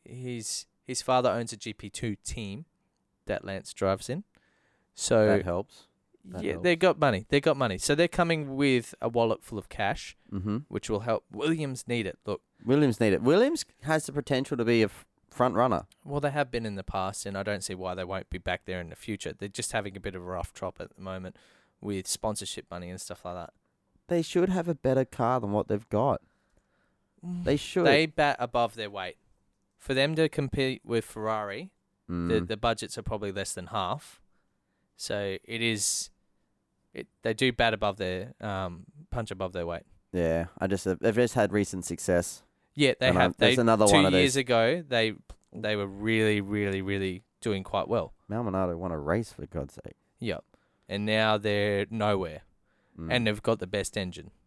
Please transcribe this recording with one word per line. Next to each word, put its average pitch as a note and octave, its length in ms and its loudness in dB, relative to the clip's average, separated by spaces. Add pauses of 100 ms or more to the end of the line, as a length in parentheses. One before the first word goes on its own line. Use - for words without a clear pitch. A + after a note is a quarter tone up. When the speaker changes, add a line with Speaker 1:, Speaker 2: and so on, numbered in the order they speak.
Speaker 1:
He's, B2 600 -8 (180)
his B2+ 180 -6
father B2+ 280 4
owns A#2 220 -2
a A2+ 40 -12
G G#2+ 160 -10
P - 180 -12
two A2 260 -4
team A2 480 -10 (640)
that - 180 -4
Lance F#2+ 280 -8
drives G2 360 0
in. D#3 160 -6 (720)
So G#2+ 320 4
Speaker 2:
That G2+ 180 4
helps. F#2 420 -4 (380)
That F2+ 200 -10
Speaker 1:
yeah, G2 80 0
Speaker 2:
helps. F2 120 -6
Speaker 1:
they F3 120 4
got F3 220 4
money. A#2+ 300 2
They C#3+ 120 4
got C#3+ 160 2
money. A2+ 220 0
So - 160 2
they're E3+ 140 4
coming D#3 480 0
with C3+ 440 2
a A#2 80 -2
wallet A#2 340 2
full A2 160 -8
of - 100 -10
cash, - 480 -4 (160)
Speaker 2:
Mm-hmm. G#2 260 -2 (100)
Speaker 1:
which - 220 -6
will G#2 100 0
help. A2+ 320 -2
Williams C#3+ 560 -4
need A#2 180 -2
it. - 200 -8
Look. G2+ 160 -6 (220)
Speaker 2:
Williams C3 360 4
need G#2+ 140 6
it. E2 80 2
Williams G#3+ 420 4 (180)
has D#3 240 0
the C#3+ 60 -10
potential C3+ 440 -2
to A#2+ 80 0
be A#2 180 6
a G#2+ 40 6
f-, - 200 -10 (240)
front B2 240 2
runner. A2 320 2 (180)
Speaker 1:
Well, C#3+ 160 -4
they C#3+ 120 -2
have C#3+ 180 -2
been A#2 160 -4
in G2+ 80 -6
the F#2+ 80 -8
past, F#2+ 420 -4
and G2 140 -6
I G2+ 40 -4
don't G2+ 220 -2
see G2+ 100 -6
why F#2 200 -6
they F#2 100 -6
won't F#2+ 260 -6
be F#2 80 -8
back - 280 -4
there F#2 140 -6
in E2 100 -10
the E2 60 -16
future. - 360 -8
They're G2+ 160 -10
just - 240 -8
having G2+ 240 -4
a F#2+ 40 -12
bit F#2 140 -8
of F2+ 80 -10
a - 20 -14
rough F2+ 280 -8
trop - 280 -8
at - 140 -14
the - 80 -20
moment F#2+ 340 -10 (440)
with G2+ 260 -4
sponsorship - 640 -6
money F2 200 -10
and F#2 100 -12
stuff - 240 -14
like F2+ 120 -8
that. E2+ 160 -12 (560)
Speaker 2:
They E3+ 140 2
should F3+ 260 2
have F3+ 200 0
a E3 60 0
better C3 300 2
car B2 340 0
than G#2 140 -2
what G#2 160 0
they've G#2 200 -2
got. A2+ 320 2 (1040)
Speaker 1:
Mm. F3 200 -8
Speaker 2:
They D3 120 2
should. E3+ 300 0
Speaker 1:
They D3 200 6
bat D3 320 2
above A#2+ 360 0
their G#2+ 160 -8
weight. F#2+ 260 -8 (640)
For - 160 -4
them C#3+ 220 2
to D#3+ 120 4
compete C3+ 560 -2
with A2+ 200 0
Ferrari, A2 640 -6 (380)
the, F2+ 40 -6 (280)
Speaker 2:
Mm. F2 80 -6
Speaker 1:
the G#2+ 80 -4
budgets A2+ 420 -2
are A2+ 40 -10
probably G#2 300 -4
less F#2+ 220 -6
than F2+ 140 -10
half. G#2 520 -4 (760)
So G2+ 480 -4
it A2+ 180 -6
is, - 480 0 (840)
it, - 140 -10 (160)
they A#2 120 0
do B2+ 180 4
bat A#2 220 4
above G2+ 240 -2
their, F#2 420 -4
um, F#2+ 440 -6 (260)
punch A2+ 200 -6
above F#2+ 220 -6
their F2 140 -4
weight. E2+ 180 -8 (280)
Speaker 2:
Yeah, E2 340 2 (120)
I F#2+ 80 0
just, F#2+ 180 0 (160)
they've A2+ 140 2
just A#2+ 200 2
had G#2 180 2
recent G2 320 -2
success. - 580 0 (320)
Speaker 1:
Yeah, C#3+ 240 2
they C3 100 2
Speaker 2:
And - 100 4
I, - 40 6
Speaker 1:
have. - 140 2
They, B2 120 4
Speaker 2:
there's B2+ 100 6
another A2+ 280 8
Speaker 1:
two G2+ 80 8
Speaker 2:
one G2 120 8
of F#2 80 6
Speaker 1:
years B2 200 6
Speaker 2:
these. - 60 2
Speaker 1:
ago, B2 480 4
they, A2+ 240 2 (400)
they G#2+ 240 -2
were G2+ 100 0
really, G#2+ 540 2
really, G2 400 0
really F#2+ 420 -2 (180)
doing G2 220 -2
quite F#2 260 -2
well. F#2+ 260 -2 (140)
Speaker 2:
Maldonado F#2+ 480 -2
won F2 140 -4
a D#2+ 80 -4
race, F2 340 -2
for - 140 -12
God's C#2 280 -8
sake. - 200 -18 (260)
Speaker 1:
Yep. G#2 240 -6 (440)
And G2+ 160 -4
now G#2+ 320 2
they're G#2 540 0
nowhere. G2+ 520 -2 (560)
Speaker 2:
Mm. E2 120 -10
Speaker 1:
And A#2+ 160 0
they've G#2 160 -2
got A2+ 180 2
the F#2 60 -8
best G2 300 -4
engine. F2+ 340 -8 (160)